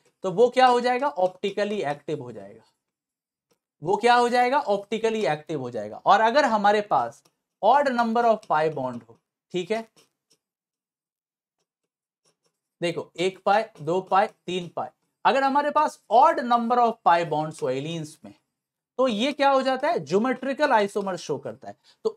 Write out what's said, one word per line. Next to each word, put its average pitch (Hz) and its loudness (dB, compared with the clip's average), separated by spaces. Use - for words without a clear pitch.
तो 190 -2
वो 226 4
क्या 254 4
हो 247 4
जाएगा, 247 -2
ऑप्टिकली 202 -2
एक्टिव 143 -6
हो 123 -14
जाएगा। 107 -18
वो 180 0
क्या 233 4
हो 240 4
जाएगा, 247 2
ऑप्टिकली 214 -2
एक्टिव 151 -4
हो 123 -8
जाएगा। 107 -10
और 190 4
अगर 233 2
हमारे 208 2
पास 131 -2
odd 269 4
number 233 0
of 220 2
pi 160 0
bond 127 -10
हो, - -20
ठीक 180 -6
है, 220 -2
देखो 165 -6
एक 185 -4
पाई, 208 2
दो 165 -2
पाई, 190 0
तीन 180 -10
पाई, 113 -8
अगर 254 2
हमारे 285 0
पास 302 -2
odd 294 6
number 240 2
of 233 2
pi 170 6
bonds 156 -4
हो 135 -2
एलीन्स 151 -8
में 104 -20
तो 262 2
ये 240 -2
क्या 277 0
हो 269 2
जाता 262 -2
है, 233 -2
ज्योमेट्रिकल 254 -2
आइसोमर 202 0
शो 151 -6
करता 110 -14
है। 101 -18
तो 220 -4